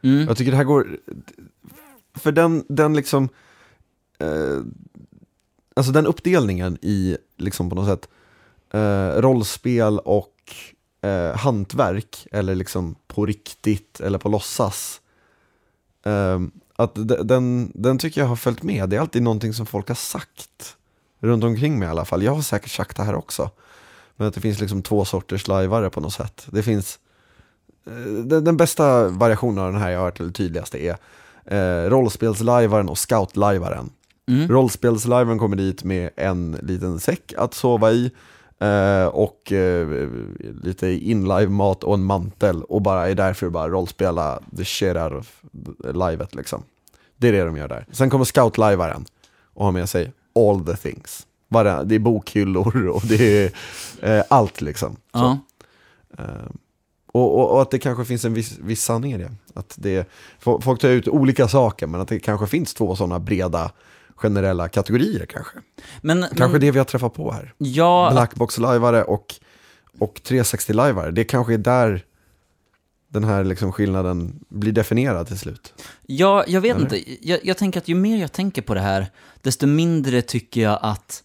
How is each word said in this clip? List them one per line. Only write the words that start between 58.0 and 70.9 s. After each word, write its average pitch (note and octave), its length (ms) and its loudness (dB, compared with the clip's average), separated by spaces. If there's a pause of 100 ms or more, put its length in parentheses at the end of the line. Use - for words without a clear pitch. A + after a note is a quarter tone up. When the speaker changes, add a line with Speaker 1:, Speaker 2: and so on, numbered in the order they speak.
Speaker 2:
finns A#2+ 200 -6
en A2+ 100 0
viss, A2 240 -6
viss G#2+ 260 -6
sanning A#2+ 280 -2
i G#2+ 60 -6
det. F#2 140 -10 (220)
Att - 240 -14
det, F#2 300 -2 (320)
fo-, - 200 2
folk B2 200 0
tar C3+ 80 4
ut B2+ 200 4
olika C3 400 4
saker, A#2+ 380 2
men E2+ 140 -6
att F#2+ 80 -6
det G#2+ 120 -4
kanske G#2 260 -2
finns D#3 280 -4
två F#2+ 220 -2
såna F2+ 240 -2
breda, F2+ 500 -2 (460)
generella F#2+ 520 0
kategorier A#2 580 0
kanske. - 320 -14 (420)
Speaker 1:
Men, E3 220 0
Speaker 2:
Kanske B2+ 260 2
Speaker 1:
men D3+ 120 4
Speaker 2:
det C#3+ 100 6
vi C3 80 2
har C3+ 60 4
träffat B2 300 -4
på D3 180 -6
här. - 260 -12
Speaker 1:
Ja. E3 540 4
Speaker 2:
Blackbox-lajvare A#2 920 2
och, - 300 -4 (640)
och - 260 -4
tre B2+ 200 2
sextio-lajvare. G#2+ 640 0